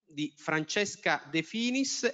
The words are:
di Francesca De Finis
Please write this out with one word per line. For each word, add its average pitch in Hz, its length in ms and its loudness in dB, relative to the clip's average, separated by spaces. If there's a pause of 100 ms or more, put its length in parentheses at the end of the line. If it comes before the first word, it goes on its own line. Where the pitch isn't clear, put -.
di 151 320 -6
Francesca 156 920 0
De 160 120 2
Finis 247 720 0